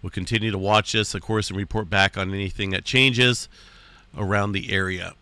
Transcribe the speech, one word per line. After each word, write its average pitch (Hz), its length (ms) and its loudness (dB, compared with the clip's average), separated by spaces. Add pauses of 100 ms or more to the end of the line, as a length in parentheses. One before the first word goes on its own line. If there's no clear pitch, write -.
We'll 95 80 -8
continue 107 400 0
to 98 80 -2
watch 104 340 4
this, 107 220 0
of 98 80 -6
course, 110 280 -2
and 92 60 -6
report 101 340 -4
back 98 260 4
on 95 160 -2
anything 98 380 -4
that 92 140 -4
changes 123 640 2 (680)
around 101 360 0
the 98 200 -4
area. 92 500 -4